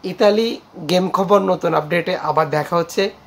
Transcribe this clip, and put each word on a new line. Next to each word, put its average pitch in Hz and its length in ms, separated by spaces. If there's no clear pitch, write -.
ইতালি 214 360
গেম 180 140
খবর 196 220
নতুন 165 280
আপডেটে 165 340
আবার 156 180
দেখা 151 240
হচ্ছে। 196 220